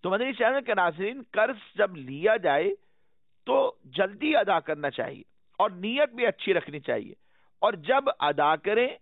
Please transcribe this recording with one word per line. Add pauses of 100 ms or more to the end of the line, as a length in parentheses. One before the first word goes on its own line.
तो
मदनी
चैनल
के
नाज़रीन, (100)
कर्ज (200)
जब
लिया
जाए (800)
तो (180)
जल्दी
अदा
करना
चाहिए (340)
और
नीयत
भी
अच्छी
रखनी
चाहिए, (460)
और
जब
अदा
करें